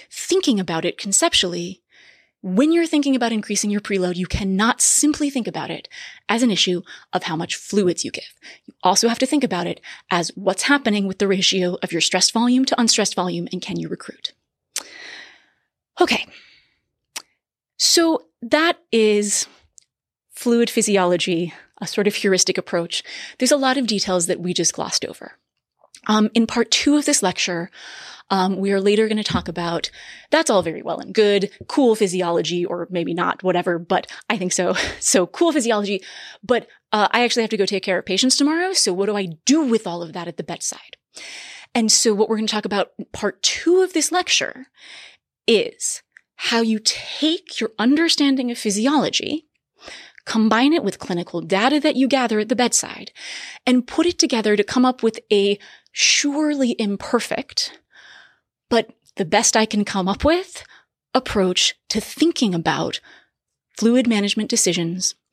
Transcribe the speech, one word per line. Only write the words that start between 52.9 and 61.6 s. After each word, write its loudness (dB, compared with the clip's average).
and 2
put 0
it 0
together 2
to 4
come 2
up 0
with 0
a 2
surely 0
imperfect, -4
but 0
the -4
best 2
I 4
can -2
come -2
up -2
with, 0
approach 0